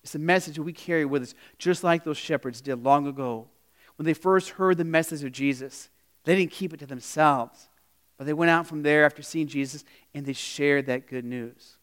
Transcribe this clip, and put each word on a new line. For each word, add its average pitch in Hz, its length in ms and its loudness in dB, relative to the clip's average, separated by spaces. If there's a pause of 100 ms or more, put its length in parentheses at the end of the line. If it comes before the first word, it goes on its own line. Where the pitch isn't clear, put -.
It's - 120 -16
a 151 40 -6
message 170 380 0
that 151 60 -8
we 170 100 -8
carry 165 320 -2
with 139 180 -2
us, 120 100 -14 (240)
just 175 240 0
like 170 220 2
those 151 140 -4
shepherds 127 420 -4
did 131 240 -6
long 143 240 4
ago. 127 400 -6 (500)
When 156 80 -6
they 160 80 2
first 185 380 2
heard 185 260 2
the 170 60 -2
message 160 400 0
of 131 80 -6
Jesus, 135 580 -4 (340)
they 170 120 4
didn't 185 160 0
keep 175 220 -8
it 151 60 -18
to 143 60 -14
themselves, 135 840 0 (480)
but 135 80 -12
they 151 80 -2
went 170 180 4
out 170 160 2
from 151 160 -8
there 151 220 6
after 147 160 0
seeing 156 260 -4
Jesus, 139 360 -6 (300)
and 143 120 -10
they 139 80 -6
shared 143 520 0
that 131 220 -6
good 127 180 -10
news. 120 580 -12